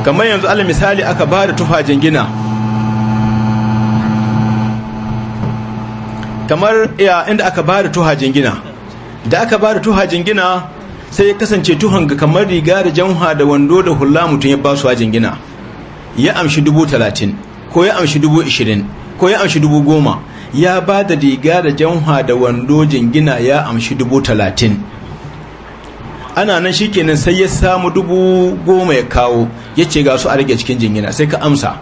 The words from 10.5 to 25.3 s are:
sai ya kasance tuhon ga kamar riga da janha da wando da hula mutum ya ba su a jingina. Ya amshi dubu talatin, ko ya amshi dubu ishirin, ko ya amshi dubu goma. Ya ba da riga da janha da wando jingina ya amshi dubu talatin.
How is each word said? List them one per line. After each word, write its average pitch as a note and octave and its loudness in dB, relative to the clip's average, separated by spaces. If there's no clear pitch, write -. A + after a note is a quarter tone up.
sai G3+ 2
ya G3+ 2
kasance G3 0
tuhon F#3+ 2
ga C#3+ 0
kamar D#3 2
riga F3+ 2
da F3 4
janha E3+ 0
da D3 2
wando C#3+ 4
da E3+ 0
hula C#3+ 2
mutum C3+ 2
ya C#3 4
ba C#3 0
su C3+ 0
a B2+ 4
jingina. A2 0
Ya D#3+ 2
amshi D#3 0
dubu D3+ 4
talatin, A2+ -2
ko E3+ 4
ya G#3+ 2
amshi D3+ 0
dubu D#3 4
ishirin, G#2 0
ko F#3 4
ya G#3 2
amshi D#3+ 0
dubu D3 4
goma. C#3+ 2
Ya F3+ 2
ba G3 0
da F3+ 0
riga C#3+ 2
da D3+ 2
janha D#3 0
da B2 0
wando B2+ 2
jingina C3+ 2
ya C#3 2
amshi A#2 -4
dubu C3 2
talatin. G#2 0